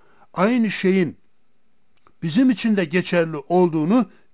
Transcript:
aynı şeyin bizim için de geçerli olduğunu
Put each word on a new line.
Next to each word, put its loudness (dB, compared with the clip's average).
aynı 0
şeyin 0
bizim 2
için 0
de 0
geçerli -2
olduğunu 0